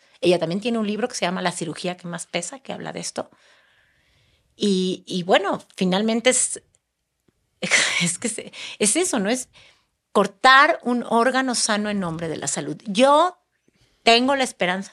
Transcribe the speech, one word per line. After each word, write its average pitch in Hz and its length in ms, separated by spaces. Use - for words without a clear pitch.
Ella 175 160
también 170 240
tiene 233 160
un 220 80
libro 208 220
que - 80
se 190 100
llama 185 160
La 180 100
cirugía 175 460
que 175 100
más 170 200
pesa, 175 320
que - 140
habla - 180
de - 80
esto. - 320
Y, 185 520
y 185 160
bueno, 285 400
finalmente 220 540
es, - 320
<laughs> - 400
es 170 180
que 226 100
se-, - 220
es - 200
eso, 349 200
¿no? 196 120
Es, 254 180
portar 262 600
un 240 260
órgano 254 460
sano 208 340
en 202 120
nombre 165 260
de 151 80
la - 140
salud. 151 260
Yo 285 520
tengo 247 320
la 269 80
esperanza 196 500